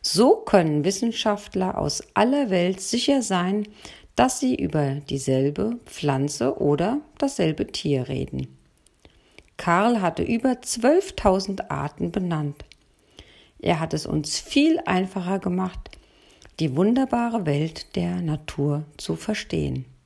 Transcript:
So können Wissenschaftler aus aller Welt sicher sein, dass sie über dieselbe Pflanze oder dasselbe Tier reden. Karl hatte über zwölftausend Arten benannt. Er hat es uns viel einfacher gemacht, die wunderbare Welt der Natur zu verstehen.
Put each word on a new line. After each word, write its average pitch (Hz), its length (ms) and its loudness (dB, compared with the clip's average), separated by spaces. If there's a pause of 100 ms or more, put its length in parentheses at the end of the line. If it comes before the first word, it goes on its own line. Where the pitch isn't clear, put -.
So 262 340 6
können 156 480 4
Wissenschaftler 202 920 -2
aus - 260 -2 (120)
aller 247 340 2
Welt 185 320 0
sicher 262 400 2
sein, 196 460 0 (480)
dass - 240 4
sie 254 160 2
über 147 400 0
dieselbe 143 920 0
Pflanze 139 760 -2
oder 170 400 2 (180)
dasselbe 170 500 0
Tier 139 420 -2
reden. 131 480 -6 (1000)
Karl 202 460 2
hatte 170 220 0
über 247 380 0
zwölftausend 214 1080 0
Arten 151 400 -4
benannt. 160 540 -4 (920)
Er 165 200 2
hat 160 140 -2
es 156 120 -4
uns - 340 -2
viel 311 460 2
einfacher 185 540 -2
gemacht, 185 520 -4 (680)
die 139 160 0
wunderbare 233 720 2
Welt 151 480 -2
der 175 260 -2
Natur 151 640 -2 (140)
zu - 180 -4
verstehen. 147 680 -4 (200)